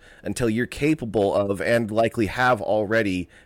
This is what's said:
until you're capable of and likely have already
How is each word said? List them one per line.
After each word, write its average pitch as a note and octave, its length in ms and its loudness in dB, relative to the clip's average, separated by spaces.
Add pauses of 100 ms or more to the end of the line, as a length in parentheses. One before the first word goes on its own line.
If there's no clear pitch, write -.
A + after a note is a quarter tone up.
(240)
until A2+ 260 -2
you're A2+ 160 0
capable A2+ 680 0
of G2+ 260 0
and A2+ 300 0
likely A2+ 360 0
have B2 340 0
already G2+ 680 -2 (160)